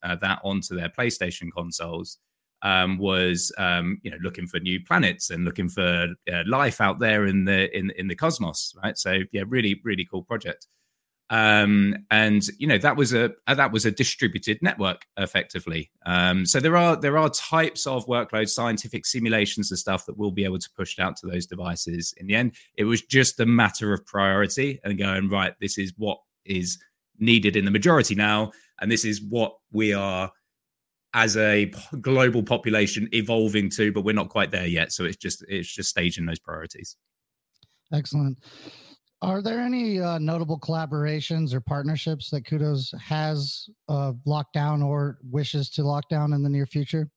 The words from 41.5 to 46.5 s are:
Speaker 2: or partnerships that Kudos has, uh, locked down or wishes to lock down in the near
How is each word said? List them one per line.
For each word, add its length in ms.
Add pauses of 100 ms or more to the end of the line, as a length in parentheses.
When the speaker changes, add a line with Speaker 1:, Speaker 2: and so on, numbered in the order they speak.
Speaker 2:
or 80
partnerships 680
that 160
Kudos 540
has, 680 (220)
uh, 240 (120)
locked 280
down 300
or 340 (120)
wishes 420
to 120
lock 260
down 220
in 120
the 60
near 180